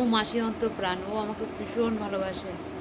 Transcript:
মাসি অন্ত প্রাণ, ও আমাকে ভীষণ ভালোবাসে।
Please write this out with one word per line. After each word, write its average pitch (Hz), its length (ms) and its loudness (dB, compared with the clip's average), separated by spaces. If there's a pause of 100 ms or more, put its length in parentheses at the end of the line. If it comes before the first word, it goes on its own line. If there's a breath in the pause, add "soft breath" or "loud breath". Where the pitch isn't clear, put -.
মাসি 226 360 4
অন্ত 226 200 0 (160)
প্রাণ, 185 200 0 (140)
ও - 60 -2
আমাকে 214 260 -2 (160)
ভীষণ 226 380 0
ভালোবাসে। 190 540 -2 (300)